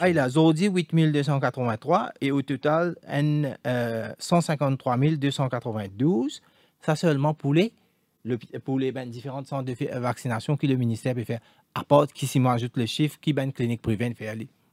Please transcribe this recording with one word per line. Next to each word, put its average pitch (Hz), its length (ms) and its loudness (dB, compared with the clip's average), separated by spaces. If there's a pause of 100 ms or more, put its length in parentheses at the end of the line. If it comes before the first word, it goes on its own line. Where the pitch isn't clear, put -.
Ah, 185 60 6
il 165 100 4
a 131 80 2
aujourd'hui 160 400 4
huit 180 260 -2
mille 160 180 4
deux 147 120 0
cent 139 160 0
quatre-vingt-trois 135 720 0 (100)
et 139 80 0
au 139 140 0
total, 156 520 0 (120)
un, 147 480 0 (100)
euh, 117 540 -2
cent 170 220 2
cinquante-trois 135 560 -2
mille 151 200 2
deux 139 140 0
cent 131 180 -2
quatre-vingt-douze. 123 880 -2 (420)
Ça 160 140 0
seulement 151 380 2
pour 143 220 -2
les, 202 180 2 (500)
le, 120 140 -2 (260)
pour 135 140 -2
les, 131 140 0
ben, 123 180 -10
différents 127 340 -10
centres 135 220 -6
de 127 80 -6
fi-, 131 180 -4
vaccination 123 680 -2
que 147 100 0
le 135 80 4
ministère 120 400 -2
peut 120 80 -6
faire. 117 160 -6 (340)
À - 100 -6
part 143 220 6
qui - 220 -8
s'y 139 180 0
ajoute 120 320 0
le 120 80 2
chiffre 147 340 -2
qui, 151 140 0
ben, 135 180 -2
clinique 120 300 -2
privée 117 320 -2
fait 110 140 -10
aller. 110 220 -10 (240)